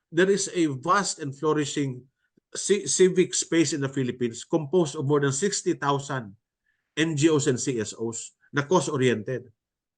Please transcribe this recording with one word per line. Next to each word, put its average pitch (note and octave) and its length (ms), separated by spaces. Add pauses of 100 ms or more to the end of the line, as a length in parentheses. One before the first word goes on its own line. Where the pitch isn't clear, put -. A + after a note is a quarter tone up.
there F#3 240
is G3 200
a E3+ 160 (120)
vast F#3 400
and C#3 160
flourishing C#3+ 640 (540)
ci-, G3 320
civic F#3 480
space E3 400
in C#3 80
the C3+ 80
Philippines A#2+ 560
composed D#3+ 480
of D3+ 80
more C#3+ 160
than C#3 100
sixty F3+ 460
thousand C3+ 580 (640)
N D#3+ 160
G D3 160
Os D3 160
and B2+ 140
C B2+ 180
S G#2 160
Os - 400 (160)
na C#3 160
cause-oriented. B2+ 800 (520)